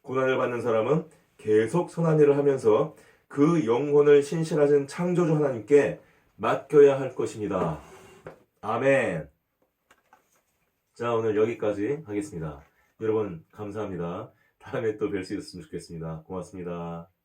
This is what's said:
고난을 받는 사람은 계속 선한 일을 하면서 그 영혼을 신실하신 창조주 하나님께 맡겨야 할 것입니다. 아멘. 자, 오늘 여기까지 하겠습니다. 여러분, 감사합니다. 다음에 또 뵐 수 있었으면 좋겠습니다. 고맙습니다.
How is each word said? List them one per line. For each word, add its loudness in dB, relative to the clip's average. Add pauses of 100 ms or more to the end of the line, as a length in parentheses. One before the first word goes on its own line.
고난을 -2
받는 -2
사람은 0 (300)
계속 0
선한 0
일을 6
하면서 2 (320)
그 2
영혼을 4
신실하신 0
창조주 0
하나님께 2 (360)
맡겨야 4
할 -6
것입니다. -4 (800)
아멘. 0 (1700)
자, -4
오늘 0
여기까지 -2
하겠습니다. -8 (400)
여러분, -4
감사합니다. -10 (260)
다음에 -6
또 -4
뵐 -6
수 -10
있었으면 -12
좋겠습니다. -12
고맙습니다. -12 (160)